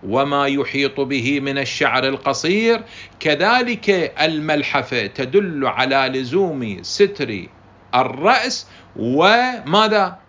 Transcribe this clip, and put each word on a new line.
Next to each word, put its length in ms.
وَمَا 440
يُحِيطُ 520
بِهِ 400
مِنَ 180
الشَّعْرِ 460
الْقَصِيرِ، 800
كَذَلِكَ 680
الملحفة 880
تَدُلُّ 600
عَلَى 520
لِزُومِ 640
سِتْرِ 640
الرَّأْسِ 720
وَمَاذَا؟ 1300